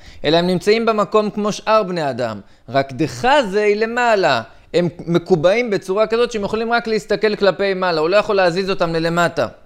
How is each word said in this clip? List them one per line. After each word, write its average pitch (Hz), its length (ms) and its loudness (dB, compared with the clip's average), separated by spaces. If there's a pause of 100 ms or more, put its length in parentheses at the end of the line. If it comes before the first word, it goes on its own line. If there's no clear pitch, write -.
(260)
אלא 156 120 2
הם 175 100 0
נמצאים 208 380 0
במקום 214 440 0
כמו 208 220 -4
שאר 214 320 0
בני 175 260 -4
אדם, 113 320 -4 (280)
רק 135 220 -2
דחזי 208 840 0
למעלה, 214 640 0 (320)
הם 175 160 0 (160)
מקובעים 175 640 2
בצורה 196 380 -2
כזאת 233 240 0
שהם 208 120 -4
יכולים 226 300 -2
רק 233 140 -2
להסתכל 214 480 0
כלפי 196 380 0
מעלה, 180 280 -2
הוא 160 80 0
לא 196 80 2
יכול 208 180 2
להזיז 185 340 2
אותם 170 240 -2
ללמטה. 165 540 0 (180)